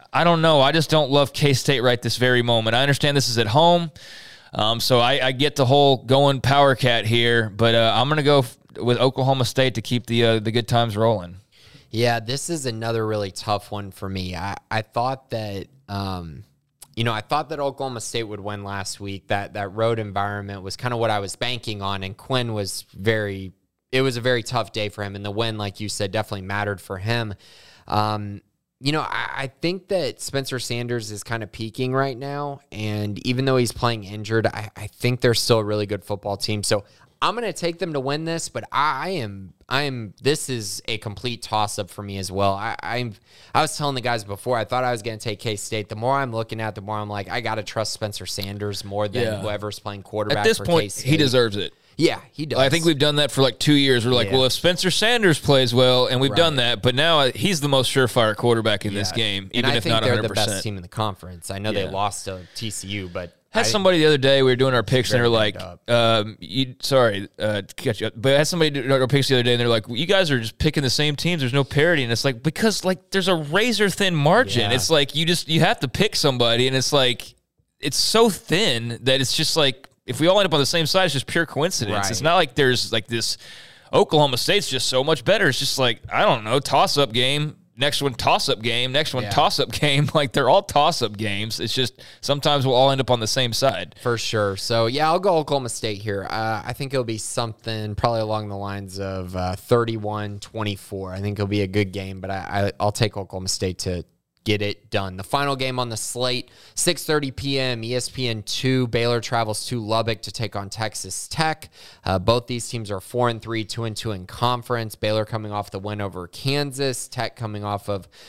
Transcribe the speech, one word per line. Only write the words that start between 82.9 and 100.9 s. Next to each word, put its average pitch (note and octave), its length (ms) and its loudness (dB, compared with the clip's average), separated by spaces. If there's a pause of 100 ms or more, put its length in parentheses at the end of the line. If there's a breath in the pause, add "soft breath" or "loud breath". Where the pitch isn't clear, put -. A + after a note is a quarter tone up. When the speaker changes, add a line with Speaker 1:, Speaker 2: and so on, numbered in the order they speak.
Speaker 1:
like, A2+ 160 -2
this, A#2 300 -4 (560 loud breath)
Oklahoma D3 440 4
State's F#3 300 0
just B2+ 220 -2
so C3 120 2
much D#3 220 0
better. G3 240 4
It's B2+ 120 0
just C3+ 200 -2
like, A#2+ 220 0 (100)
I C3 120 2
don't C#3 200 2
know, A#2 160 2
toss-up C#3+ 540 2
game, C#3 420 0 (220)
next C#3 240 0
one, C#3 120 0
toss-up C#3+ 480 0
game, A#2+ 300 -2
next C#3+ 220 0
one, B2+ 100 -2
Speaker 2:
Yeah. G#2 60 -4
Speaker 1:
toss-up C#3+ 420 2
game. C#3+ 400 2
<laughs> - 20 0
Like, D3 200 0
they're B2+ 160 2
all F#3+ 120 6
toss-up C#3+ 540 2
games. G#2 460 -4
It's A2 120 -2
just - 280 -2 (180 loud breath)
sometimes C#3+ 460 2
we'll C3 100 4
all C3 160 6
end C3 80 2
up B2+ 120 0
on A#2+ 100 2
the G#2+ 60 -2
same B2 260 0
side. F#2 500 -2
Speaker 2:
For A#2+ 140 0
sure. G#2 400 0
So, A2+ 300 0
yeah, C#3+ 200 0
I'll E3+ 120 2
go F#3 180 4
Oklahoma C#3 320 -2
State G#2+ 320 -6
here. G2 280 -4
Uh, A2 360 -2
I B2 80 -6
think C3+ 200 -8
it'll B2+ 120 0
be A2+ 120 -4
something A2 760 -6
probably A#2 240 0
along G#2+ 300 -2
the G2+ 80 -8
lines G2 420 -8
of, F#2+ 380 -6
uh, F#2 180 -2
thirty-one G#2 840 -2
twenty-four. G2+ 720 -8